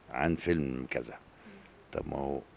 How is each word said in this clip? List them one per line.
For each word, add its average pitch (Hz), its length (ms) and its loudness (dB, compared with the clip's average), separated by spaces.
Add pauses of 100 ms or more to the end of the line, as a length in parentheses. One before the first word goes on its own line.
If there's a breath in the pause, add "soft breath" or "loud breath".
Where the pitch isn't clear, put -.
عن 76 260 4
فيلم 69 540 2
كذا، - 240 -2 (800 loud breath)
طب - 160 -2
ما 69 100 -2
هو 69 220 0 (180)